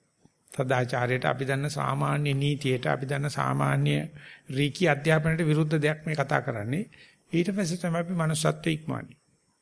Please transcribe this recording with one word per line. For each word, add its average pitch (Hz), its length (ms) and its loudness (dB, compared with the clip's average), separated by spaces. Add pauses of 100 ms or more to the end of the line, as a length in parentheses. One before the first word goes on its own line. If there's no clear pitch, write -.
(520)
සදාචාරයට, 127 720 0
අපි 135 200 0
දන්න 139 260 -2
සාමාන්‍ය 143 640 0
නීතියට, 135 520 0
අපි 139 200 0
දන්න 143 240 -2
සාමාන්‍ය 139 640 2 (540)
රීකී 143 400 0
අධ්‍යාපනයට 156 580 2
විරුද්ධ 156 300 4
දෙයක් 156 240 0
මේ 156 160 -4
කතා 143 260 0
කරන්නේ. 123 480 -4 (380)
ඊට 175 220 2
පස්සේ 185 280 -2
තමයි 165 200 -2
අපි 175 160 -4
මනුස්සත්වයේ 156 600 0
ඉක්මවන්නේ. 131 440 -8 (440)